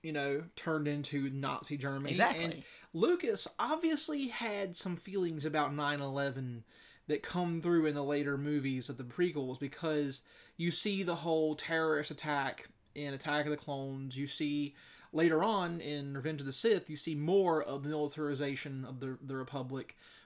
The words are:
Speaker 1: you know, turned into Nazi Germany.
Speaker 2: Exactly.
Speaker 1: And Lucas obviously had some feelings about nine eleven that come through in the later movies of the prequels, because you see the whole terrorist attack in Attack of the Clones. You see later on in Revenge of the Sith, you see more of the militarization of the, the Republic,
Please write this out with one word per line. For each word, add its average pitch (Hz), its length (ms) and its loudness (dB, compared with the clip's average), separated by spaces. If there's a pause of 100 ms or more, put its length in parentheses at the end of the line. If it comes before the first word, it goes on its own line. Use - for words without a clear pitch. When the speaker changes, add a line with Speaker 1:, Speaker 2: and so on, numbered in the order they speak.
Speaker 1:
you 160 80 -6
know, 143 320 0 (120)
turned 156 320 0
into 143 440 -2
Nazi 139 460 -4
Germany. 139 340 -2
Speaker 2:
Exactly. 165 340 2
Speaker 1:
And 165 180 -6 (300)
Lucas 240 540 2 (100)
obviously 294 720 0
had 202 480 -4
some 180 220 -4
feelings 170 480 -2
about 147 280 2
nine 147 280 0
eleven 135 640 -2 (440)
that 151 160 0
come 170 380 0
through 170 260 6
in 147 80 2
the 143 80 0
later 143 340 2
movies 139 500 0
of 123 100 -6
the 127 60 -8
prequels, 131 560 0
because 143 640 0 (340)
you 170 160 0
see 196 320 2
the 175 120 0
whole 156 400 2
terrorist 160 560 2
attack 143 580 -2 (260)
in 147 180 -4
Attack 147 320 0
of 151 60 0
the 147 60 0
Clones. 135 600 -6
You 139 100 -2
see 147 480 -2 (360)
later 160 320 6
on 180 380 2
in 143 320 -4
Revenge 139 280 -4
of 139 40 -6
the 135 80 -4
Sith, 220 360 4
you 151 60 -6
see 156 200 -2
more 165 460 4
of 139 220 -4
the 143 60 -4
militarization 143 960 -2
of 127 140 -10
the, 131 220 -6
the 135 140 -8
Republic, 131 600 -6 (280)